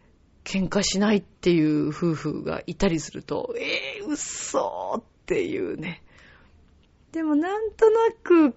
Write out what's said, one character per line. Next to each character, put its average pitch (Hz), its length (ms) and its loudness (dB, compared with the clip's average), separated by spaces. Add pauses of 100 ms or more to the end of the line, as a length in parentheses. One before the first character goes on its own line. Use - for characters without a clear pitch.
(500)
喧 190 180 0
嘩 196 140 0
し - 160 -2
な 208 140 2
い 208 60 4
っ - 20 -6
て - 320 0
い 160 120 4
う 151 260 2
夫 160 240 0
婦 - 280 -6
が - 240 -6
い 175 80 -8
た 202 140 2
り 165 100 0
す - 140 -10
る - 100 -12
と、 - 340 -6
「え 539 460 -6
ー、 403 60 -10
嘘」 - 920 -6
っ - 40 -12 (240)
て 98 200 -2
い - 140 -6
う - 160 -6
ね。 - 260 -12 (1120)
で 330 100 -6
も 302 140 2
な 359 200 0
ん 440 140 -4
と 440 180 4
な 453 220 4
く、 311 460 4